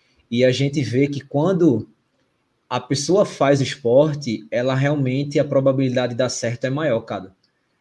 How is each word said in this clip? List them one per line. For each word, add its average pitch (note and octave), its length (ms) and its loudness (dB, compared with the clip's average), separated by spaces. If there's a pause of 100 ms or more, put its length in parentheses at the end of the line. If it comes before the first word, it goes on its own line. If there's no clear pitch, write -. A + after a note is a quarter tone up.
(300)
E A#2+ 120 0
a B2+ 80 6
gente C#3 320 -2
vê B2 240 0
que C#3 140 -6
quando D#3 680 0 (800)
a B2+ 120 -4
pessoa E3 460 0
faz C#3 340 2
esporte, C3 880 0
ela B2 240 0
realmente, C#3+ 640 0
a C#3+ 60 2
probabilidade C3+ 680 0
de A#2 40 -8
dar B2+ 120 0
certo A#2+ 340 -6
é B2+ 60 -2
maior, C3+ 320 -2
cara. F#2+ 340 -12 (440)